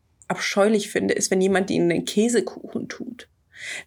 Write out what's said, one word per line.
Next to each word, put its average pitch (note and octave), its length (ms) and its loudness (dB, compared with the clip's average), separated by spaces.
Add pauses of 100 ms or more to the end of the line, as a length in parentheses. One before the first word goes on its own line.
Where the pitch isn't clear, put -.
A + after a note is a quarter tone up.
(280)
abscheulich G#3 600 2
finde, - 240 0
ist, - 160 -2
wenn F#3+ 100 4
jemand F#3+ 300 2
die - 60 0
in E3+ 120 4
den F3 160 0
Käsekuchen - 840 -2
tut. - 400 -14 (580)